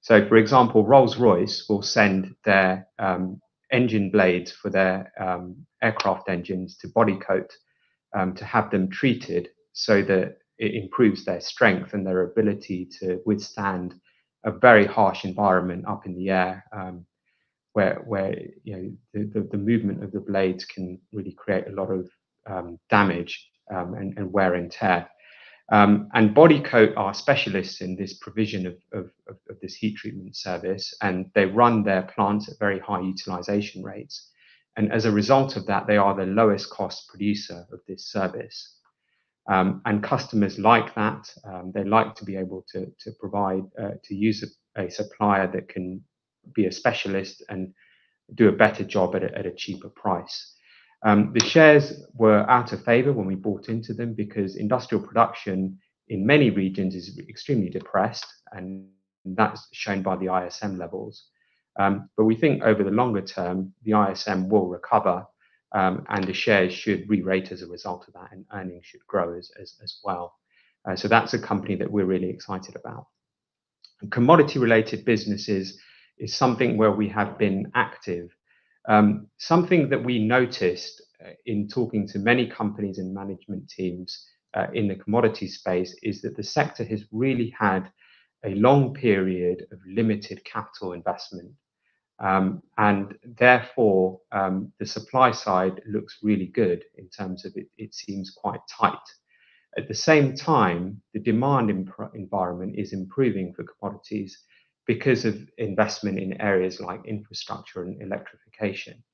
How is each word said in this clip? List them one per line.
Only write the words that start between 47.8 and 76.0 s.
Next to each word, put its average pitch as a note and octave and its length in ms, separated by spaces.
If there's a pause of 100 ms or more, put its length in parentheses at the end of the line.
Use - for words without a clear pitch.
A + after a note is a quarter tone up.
do A2 140
a G2+ 160
better G#2 180
job F#2 320
at F#2 80
a, - 160
at F#2 60
a F2 180
cheaper F#2+ 260 (140)
price. F2 340 (720)
Um, G#2 120 (180)
the G#2+ 160
shares D3+ 320 (280)
were G#2+ 280 (160)
out A2+ 160
of - 100
favor B2 300
when G2+ 140
we F#2+ 80 (120)
bought G2+ 220
into A2+ 240
them A#2 200
because G#2 420
industrial G#2+ 500
production F#2+ 720 (300)
in G2 180
many C#3 240
regions F#2+ 460
is - 240 (100)
extremely G#2+ 400
depressed, G2 560 (260)
and F#2+ 360 (520)
that's - 340
shown G2 280
by F#2+ 160
the F#2 120
I F2+ 180
S - 160
M G2 140
levels. F#2+ 380 (600)
Um, G2 400
but A2 80
we A2+ 100
think C#3+ 280
over G#2+ 200
the G2 180
longer A2 200
term, F#2+ 520 (100)
the G#2+ 100
I G2+ 180
S - 160
M F#2+ 220
will G2+ 180
recover, F2+ 500 (640)
um, F#2 160 (140)
and G2 160
the F#2 80
shares F#2+ 400
should G2 360
re-rate F#2 420
as F2+ 100
a F2 60
result F2 400
of - 60
that, F2+ 180
and F#2+ 220
earnings F#2 320
should - 220
grow F2 300
as, - 140 (100)
as, - 220
as - 200
well. F2 320 (500)
Uh, F#2 100
so G2+ 120
that's A2+ 260
a A2 180
company G2 240
that - 160
we're F#2+ 220
really F#2 160
excited - 460
about. - 320 (920)
And G#2 100
commodity-related B2 960
businesses G2 720 (380)